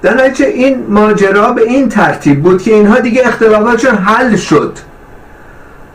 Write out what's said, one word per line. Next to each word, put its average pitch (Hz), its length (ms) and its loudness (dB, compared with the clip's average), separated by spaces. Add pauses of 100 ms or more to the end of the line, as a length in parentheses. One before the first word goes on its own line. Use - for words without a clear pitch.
در 233 220 0
نتیجه 269 220 0
این 254 420 -2
ماجرا 208 640 0
به 240 100 0
این 247 260 0
ترتیب 151 540 -2
بود 185 200 2
که 220 120 0
اینها 214 260 4
دیگه 247 260 -2
اختلافاتشون 226 680 0
حل 214 420 0
شد. - 420 -2 (1160)